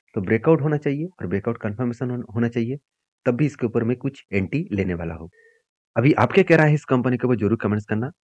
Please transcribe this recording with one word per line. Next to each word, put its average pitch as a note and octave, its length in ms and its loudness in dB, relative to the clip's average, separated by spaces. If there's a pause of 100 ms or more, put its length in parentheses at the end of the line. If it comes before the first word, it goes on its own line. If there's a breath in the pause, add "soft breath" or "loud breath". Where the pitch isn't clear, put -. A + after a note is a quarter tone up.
(160)
तो A2 60 -4
ब्रेकआउट A2+ 400 2
होना D3+ 160 0
चाहिए D3 280 -4
और F3+ 220 -12
ब्रेकआउट G2 300 -4
कन्फर्मेशन A#2+ 540 -6
होन-, B2 140 -8 (100)
होना A#2 120 0
चाहिए, A#2 300 -4 (480)
तब B2 100 2
भी D3 100 0
इसके C3 200 -4
ऊपर A2+ 180 0
मैं B2 140 0
कुछ - 360 -10
एंट्री G2+ 380 -2
लेने F#2 220 -2
वाला E2+ 200 -6
हूँ। E2 160 -14 (680 soft breath)
अभी C3 160 4
आप - 180 2
क्या F#3+ 120 4
कह F3 120 6
रहा D#3 100 6
है D3+ 80 4
इस D3 120 -2
कंपनी B2+ 320 0
के B2 100 -2
ऊपर B2 80 2
जरूर G#2 260 0
कमेंट्स G#2 240 -2
करना। A2 260 -4 (140)